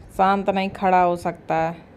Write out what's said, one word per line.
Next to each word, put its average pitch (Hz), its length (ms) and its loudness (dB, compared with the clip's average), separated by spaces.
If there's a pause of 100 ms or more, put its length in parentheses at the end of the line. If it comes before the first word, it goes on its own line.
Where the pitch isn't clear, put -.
(180)
शांत 196 320 2
नहीं 190 200 0
खड़ा 185 320 2
हो 175 140 2
सकता 175 400 -6
है। 165 220 -2 (200)